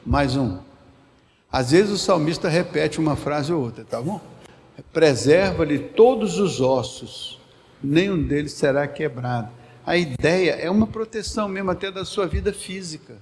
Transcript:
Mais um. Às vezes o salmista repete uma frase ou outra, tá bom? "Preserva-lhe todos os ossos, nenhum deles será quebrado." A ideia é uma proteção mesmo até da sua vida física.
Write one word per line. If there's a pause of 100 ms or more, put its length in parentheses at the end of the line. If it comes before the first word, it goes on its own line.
Mais
um. (880)
Às
vezes
o
salmista
repete
uma
frase
ou
outra,
tá
bom? (720)
"Preserva-lhe
todos
os
ossos, (420)
nenhum
deles
será
quebrado." (360)
A
ideia
é
uma
proteção
mesmo
até
da
sua
vida
física.